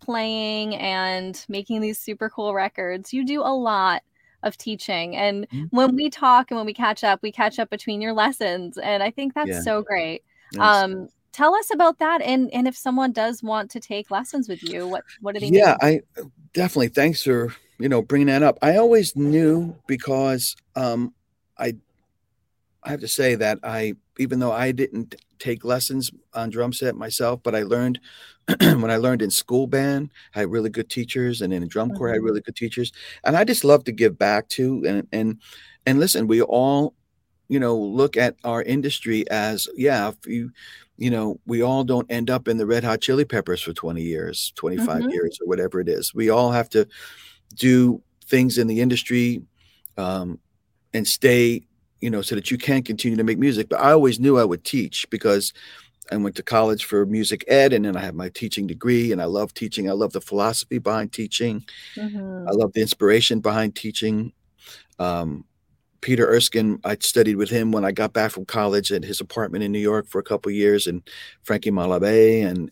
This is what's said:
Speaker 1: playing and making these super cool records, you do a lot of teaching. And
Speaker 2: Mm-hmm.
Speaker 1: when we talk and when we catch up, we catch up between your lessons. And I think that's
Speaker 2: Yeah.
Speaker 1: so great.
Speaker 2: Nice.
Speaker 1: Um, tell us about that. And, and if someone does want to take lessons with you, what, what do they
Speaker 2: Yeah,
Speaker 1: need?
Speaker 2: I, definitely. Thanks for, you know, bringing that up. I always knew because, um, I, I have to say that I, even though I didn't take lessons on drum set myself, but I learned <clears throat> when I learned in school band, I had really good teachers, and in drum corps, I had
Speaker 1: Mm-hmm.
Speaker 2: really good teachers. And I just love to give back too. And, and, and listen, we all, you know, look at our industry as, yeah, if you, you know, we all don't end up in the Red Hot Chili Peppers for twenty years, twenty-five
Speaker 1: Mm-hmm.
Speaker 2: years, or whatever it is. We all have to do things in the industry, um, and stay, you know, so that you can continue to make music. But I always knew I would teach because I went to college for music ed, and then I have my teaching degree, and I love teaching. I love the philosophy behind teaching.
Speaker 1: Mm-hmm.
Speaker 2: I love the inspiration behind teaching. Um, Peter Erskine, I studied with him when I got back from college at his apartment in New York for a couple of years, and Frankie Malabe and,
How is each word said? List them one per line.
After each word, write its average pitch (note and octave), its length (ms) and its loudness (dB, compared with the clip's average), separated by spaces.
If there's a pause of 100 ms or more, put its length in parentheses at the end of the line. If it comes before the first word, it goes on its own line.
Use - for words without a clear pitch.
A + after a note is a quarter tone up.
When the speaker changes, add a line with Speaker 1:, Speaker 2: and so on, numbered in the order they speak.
Speaker 1:
playing A3 760 -6
and F#3 720 -6
making G3+ 320 -6
these G#3+ 180 -4
super A3 300 -8
cool G#3 260 -4
records, F#3+ 580 -6
you C4 120 -2
do C#4+ 180 -2
a C4+ 120 0
lot G#3 480 0 (400)
of G#3+ 160 -6
teaching. F3 580 -6
And G3+ 320 -2
Speaker 2:
Mm-hmm. E3 280 -6
Speaker 1:
when C4 200 4
we D4 140 -2
talk B3+ 400 4
and A#3+ 80 -4
when G#3+ 80 -4
we G#3+ 80 -6
catch A3+ 300 -2
up, G3 180 2
we G#3+ 100 -4
catch A3 260 -2
up A3+ 120 -4
between G#3 300 -8
your A3 120 -4
lessons. F#3+ 680 -2
And G3+ 240 -2
I G#3 80 0
think C#4 240 -6
that's D4+ 140 -4
Speaker 2:
Yeah. F#3 140 -4
Speaker 1:
so G#3+ 200 -2
great. E3+ 400 -4 (300)
Speaker 2:
Nice. G3+ 320 4
Speaker 1:
Um, F#3+ 240 -6 (240)
tell D#4 220 4
us A4 180 -2
about E4 260 4
that. E4 240 0
And, B3+ 300 0
and B3 160 0
if B3+ 80 -6
someone C4 360 -2
does A3+ 300 -4
want A3 300 -4
to A#3 80 -12
take G#3 300 -10
lessons A3+ 380 -4
with F3 140 -10
you, F3 260 -8
what, F#3 160 -6 (160)
what G3+ 140 -8
do G#3 60 -6
they C3+ 80 -4
Speaker 2:
Yeah, F3+ 340 8
Speaker 1:
need? D3+ 200 4 (140)
Speaker 2:
I, - 60 -16 (300)
definitely. D#3+ 360 2
Thanks D3 360 2
for, A#2+ 280 2 (260)
you A#2+ 100 0
know, B2 140 2
bringing C#3+ 260 2
that C#3 140 4
up. C#3+ 200 4
I D#3 140 4
always A3+ 380 4
knew D#3+ 640 2 (100)
because, C3+ 680 -2 (200)
um, A#2+ 380 -2 (440)
I, A#2+ 180 -4 (1080)
I - 80 -10
have C#3+ 100 -6
to - 80 -12
say C3 260 2
that G#2+ 280 0
I, A2 320 -4 (240)
even B2+ 200 -2
though B2 140 0
I B2+ 200 0
didn't B2 440 -6 (220)
take A#2+ 260 -6
lessons B2+ 460 -4 (240)
on A2+ 160 -6
drum A#2+ 220 -4
set B2 240 -4
myself, A#2+ 460 -4
but A2+ 120 -2
I G#2+ 80 0
learned B2 380 -2 (480)
<clears throat> - 120 0
when C3+ 300 4
I A2+ 60 2
learned A#2+ 260 2
in G2+ 80 0
school B2+ 360 0
band, C#3 440 -2 (240)
I G#2+ 60 -4
had F#2+ 100 -2
really A2 200 -2
good A2+ 180 -6
teachers, A#2+ 540 -4
and F#2 100 -2
in F2 160 -4
drum A2 240 -2
corps, C#3+ 160 -4
I A2+ 40 0
had A2 60 0
Speaker 1:
Mm-hmm. A2 60 -2
Speaker 2:
really G#2+ 160 0
good - 160 -14
teachers. A#2 360 -6 (320)
And D3+ 120 2
I G3 80 4
just A#3 180 0
love C#3+ 220 6
to B2 80 -4
give G#2+ 260 4
back G2+ 300 2
too. B2+ 380 -2
And, G2 260 -2
and, A2 260 -2 (480)
and C3 140 4
listen, D#3+ 260 2
we A2+ 140 4
all, C#3 540 2 (540)
you C3+ 120 0
know, A#2+ 160 2
look A2+ 400 0
at A#2+ 280 0
our A#2 180 -2
industry B2+ 680 -2
as, G#2+ 460 -2
yeah, B2 320 2
if - 180 -12
you, A#2 240 -6 (460)
you A#2+ 140 -2
know, A2 360 -2
we A#2 160 0
all C3 220 2
don't B2 260 0
end A#2 200 -2
up B2+ 180 -2
in A2+ 80 0
the A2 100 0
Red A#2 180 2
Hot A2 160 0
Chili D3 240 0
Peppers F#2 380 -2
for E2+ 100 -10
twenty E2 300 -6
years, E2 540 -6
twenty-five F2 460 -4
Speaker 1:
Mm-hmm. B3+ 80 -2
Speaker 2:
years, F2 300 -4
or F2 60 -8
whatever F2+ 320 -2
it F2 100 -2
is. - 260 -4
We A2+ 160 0
all A#2+ 200 4
have A#2+ 200 0
to G#2+ 180 2 (640)
do B2+ 480 4 (240)
things B2+ 320 4
in A#2 80 2
the A2+ 140 0
industry, B2 640 0 (540)
um, F#2 420 -6 (560)
and A2 120 -2
stay, A#2+ 560 4 (380)
you A#2 100 -2
know, G2+ 120 -2
so - 120 -6
that G2+ 160 -4
you B2 80 -2
can C3+ 240 0
continue A2+ 340 -2
to A2 80 2
make A2 140 0
music. A2+ 300 0
But - 120 0
I C#3 120 6
always C3+ 280 6
knew C3+ 180 6
I A#2 60 6
would F2+ 200 -2
teach - 460 -4
because G#2 420 0 (580)
I G2+ 60 -4
went G2+ 200 -2
to - 60 -10
college A2 420 2
for G2+ 220 2
music G#2+ 420 -2
ed, C#3 240 6
and A2 120 2
then G2 120 -2
I F2+ 40 -4
have F#2 160 -8
my F2+ 140 -8
teaching G#2 360 -8
degree, A#2 460 0
and F2+ 100 -2
I E2+ 40 -2
love G2+ 280 -4
teaching. G#2+ 340 -6
I F#2+ 40 0
love G2+ 200 -2
the G2 80 -6
philosophy A2 580 -2
behind A2 340 -4
teaching. A2 520 -6 (320)
Speaker 1:
Mm-hmm. G3 520 -10
Speaker 2:
I - 40 -4
love G#2 200 0
the A2 80 -2
inspiration A2 600 2
behind G#2+ 360 -2
teaching. A2 560 -4 (640)
Um, E2+ 460 -4 (560)
Peter A#2+ 280 2
Erskine, A2+ 560 2
I G2+ 160 -2
studied G#2+ 360 4
with G2 140 -2
him A2+ 220 0
when G#2 120 0
I G2 60 0
got G#2 220 -2
back A2 180 0
from F#2+ 140 -12
college G2+ 480 0
at F#2 100 -2
his G2 180 -8
apartment G2 440 -6
in G2+ 80 -4
New G#2 80 -2
York G#2 260 0
for F#2+ 140 -4
a - 40 -10
couple G#2 260 -4
of G2+ 40 -4
years, G#2 320 4
and F2 160 -6 (400)
Frankie G#2 300 -2
Malabe G2+ 720 4
and, F2+ 240 -4